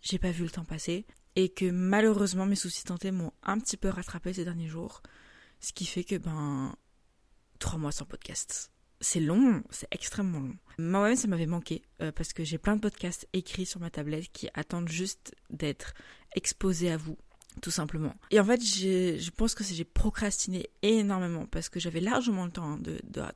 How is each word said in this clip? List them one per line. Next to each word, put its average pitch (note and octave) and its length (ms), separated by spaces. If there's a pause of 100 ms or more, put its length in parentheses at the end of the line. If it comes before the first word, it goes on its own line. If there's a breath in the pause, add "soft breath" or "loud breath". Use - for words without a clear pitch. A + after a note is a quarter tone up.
j'ai - 180
pas F#3 120
vu F3 140
le E3 60
temps E3 140
passer E3+ 420 (280 loud breath)
et F#3 140
que F#3 220
malheureusement F#3+ 760
mes G3 100
soucis - 280
de - 40
santé F#3 220
m'ont F3+ 220 (100)
un G3+ 160
petit - 180
peu G3 120
rattrapé F3+ 440
ces F3+ 120
derniers E3+ 240
jours. E3 340 (580 loud breath)
Ce - 120
qui - 140
fait F3 180
que, G3 120
ben, D3 580 (840)
trois - 200
mois D3 140
sans - 120
podcast. - 680 (280)
C'est - 200
long, F#3+ 500
c'est - 220
extrêmement F#3 480
long. C3+ 160 (220 loud breath)
Moi-même, G3 380
ça B3 120
m'avait E3+ 180
manqué, E3+ 360 (180)
euh, D#3+ 120
parce - 200
que E3 120
j'ai D#3 140
plein G#3 180
de G#3 40
podcasts G3 520
écrits F#3 340
sur - 140
ma E3+ 100
tablette D3+ 420
qui - 220
attendent E3+ 340
juste E3+ 460 (160)
d'être - 440 (400 loud breath)
exposés F3+ 560
à D#3+ 60
vous, D#3 200 (440)
tout F3 100
simplement. D#3 440 (160)
Et G#3+ 100
en G3 40
fait, A#3+ 160
j'ai, F#3+ 580
je E3+ 120
pense A3+ 240
que - 100
c'est, F#3+ 100
j'ai D#3+ 100
procrastiné - 840 (140)
énormément G3 640
parce - 220
que - 120
j'avais E3 200
largement A3 440
le F3 80
temps, E3+ 120
hein, D3+ 140
de, D#3+ 260
de, - 180 (140)